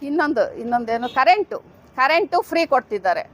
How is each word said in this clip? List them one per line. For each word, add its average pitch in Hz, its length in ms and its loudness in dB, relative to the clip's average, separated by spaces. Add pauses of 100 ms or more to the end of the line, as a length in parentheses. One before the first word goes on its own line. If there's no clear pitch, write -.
ಇನ್ನೊಂದು, 294 600 -2
ಇನ್ನೊಂದೇನು, 240 480 -2
ಕರೆಂಟು, 285 500 2 (380)
ಕರೆಂಟು 311 440 2
ಫ್ರೀ 330 240 0
ಕೊಡ್ತಿದ್ದಾರೆ. 202 580 -2 (100)